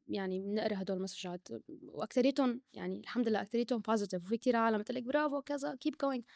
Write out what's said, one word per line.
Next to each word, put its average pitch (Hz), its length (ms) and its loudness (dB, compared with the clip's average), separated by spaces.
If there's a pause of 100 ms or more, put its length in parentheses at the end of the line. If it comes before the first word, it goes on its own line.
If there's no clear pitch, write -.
يعني 190 320 -2
بنقرا 202 420 0
هدول 190 140 0
المسجات، 185 520 -6 (340)
وأكتريتهم، 254 800 2 (120)
يعني 185 280 -6
الحمد 226 280 0
لله 208 140 2
أكتريتهم 233 480 0
positive، 202 340 0
وفي 208 120 0
كتير 240 200 4
عالم 226 220 4
بتقلك 240 240 -4
برافو 277 400 2
كذا، 285 360 -4 (100)
keep 247 40 2 (140)
going. 262 160 0 (140)